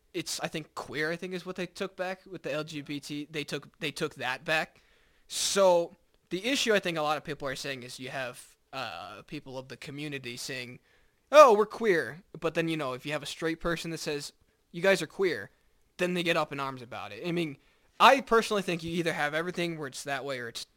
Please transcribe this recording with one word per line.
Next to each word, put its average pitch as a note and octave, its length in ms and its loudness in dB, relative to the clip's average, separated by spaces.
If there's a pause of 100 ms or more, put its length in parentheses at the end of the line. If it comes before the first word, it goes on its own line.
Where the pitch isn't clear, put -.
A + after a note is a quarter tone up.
(140)
it's, - 260 -6
I D3+ 80 -2
think, D#3+ 260 -10
queer, D3+ 360 -4
I F3 60 -4
think, F#3 180 -8
is E3+ 120 -8
what F3+ 100 -8
they F3+ 100 -6
took F#3 300 -8
back F#3 240 -6 (100)
with E3+ 120 -12
the D3+ 100 -4
L D3+ 120 -2
G D#3 160 -8
B C#3+ 200 -6
T. D3 300 -8
They D3+ 140 -6
took, - 360 -8
they D#3 100 -2
took D3+ 260 -4
that B2+ 280 -4
back. D#3+ 380 -2 (460)
So F3+ 680 4 (340)
the F#3 140 -4
issue A#3+ 300 2
I G3 60 6
think E3+ 180 -2
a D#3 40 0
lot D3+ 140 2
of C#3+ 80 -8
people D3 240 -6
are C3+ 80 -4
saying C3+ 280 -6
is B2+ 160 -12
you B2+ 100 -10
have, C3 300 -8 (320)
uh, G2+ 540 -10
people C#3 320 -12
of C3 100 -10
the C3 80 -14
community C#3 600 -10
saying, B2 440 -10 (500)
"Oh, C4+ 240 12
we're G#3 120 4
queer." E3+ 560 0 (160)
But D#3+ 160 -2
then, E3 140 0
you D#3+ 80 -2
know, C#3 160 -2
if B2+ 140 -10
you D3 60 -4
have D3 100 -4
a C#3+ 40 -10
straight E3 340 -4
person E3+ 320 -2
that D#3+ 80 -6
says, D3 320 -6 (400)
"You E3+ 100 -8
guys F#3+ 180 6
are E3 60 -4
queer," C#3+ 440 -2 (480)
then F3+ 160 2
they F3 100 0
get E3+ 120 2
up D#3 160 0
in C#3+ 80 -6
arms C3+ 220 -6
about G#2 300 -12
it. G#2+ 140 -12
I F3 60 0
mean, E3 240 -2 (420)
I B3+ 220 10
personally G#3+ 420 2
think F3+ 220 -4
you E3+ 80 -6
either E3 200 0
have D3 220 -2
everything E3+ 440 -4
where D3 100 -8
it's - 160 -12
that C#3 200 -4
way C#3 160 -4
or A#2+ 80 -8
it's, - 180 -10 (100)